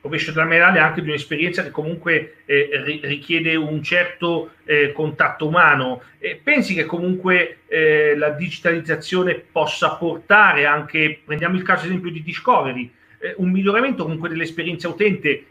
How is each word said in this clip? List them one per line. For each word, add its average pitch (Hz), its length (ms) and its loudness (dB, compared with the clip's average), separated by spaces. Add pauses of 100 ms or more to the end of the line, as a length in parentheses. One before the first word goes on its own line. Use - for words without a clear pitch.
rovescio 151 320 -4
della 160 120 2
medaglia 165 400 6
anche 160 180 0
di 151 60 -6
un'esperienza 160 540 -2
che - 80 -8
comunque, 160 720 -4
eh, 143 260 2 (140)
ri-, 151 180 -4
richiede 160 540 -2
un 151 260 -2
certo, 175 720 -2 (120)
eh, 147 280 2
contatto 151 540 -2
umano. 143 560 2 (160)
E 170 240 -10
pensi 240 320 0
che 160 100 -2
comunque, 180 800 0
eh, 151 500 4
la 147 140 0
digitalizzazione 165 1040 -2
possa - 640 -2
portare 165 680 4
anche, 151 580 0
prendiamo 170 320 -2
il 185 60 -2
caso 185 240 0
esempio 180 240 -4
di 160 120 -10
Discovery, 131 680 -2 (260)
eh, - 200 -8
un 185 120 0
miglioramento 196 540 0
comunque 160 240 -6
dell'esperienza 165 600 -6
utente 156 640 0